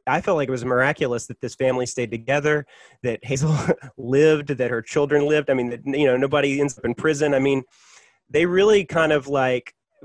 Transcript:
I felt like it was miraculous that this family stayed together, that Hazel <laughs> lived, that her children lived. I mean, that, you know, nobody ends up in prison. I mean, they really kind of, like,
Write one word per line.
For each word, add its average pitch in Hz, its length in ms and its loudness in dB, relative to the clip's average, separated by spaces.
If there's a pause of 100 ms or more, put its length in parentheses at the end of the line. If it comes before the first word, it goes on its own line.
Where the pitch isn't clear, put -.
I 143 140 0
felt 190 160 0
like 139 120 -2
it 131 40 -2
was 120 120 -6
miraculous 127 640 0
that - 140 -16
this 120 140 -10
family 127 320 0
stayed 120 240 -6
together, 143 560 -2 (360)
that 117 220 -4
Hazel 143 320 0 (220)
<laughs> - 180 -20
lived, 143 520 2
that 123 220 -2
her 117 120 -4
children 143 440 0
lived. 151 240 0
I 135 40 2
mean, 123 160 -2
that, 120 160 -10
you 139 200 0
know, 127 100 4
nobody 143 440 0
ends 143 180 -2
up - 60 -14
in 117 100 0
prison. 151 400 0
I 131 40 2
mean, 135 240 0 (680)
they 156 160 0
really 196 380 4
kind 156 280 0
of, 139 160 0
like, 131 460 -2 (300)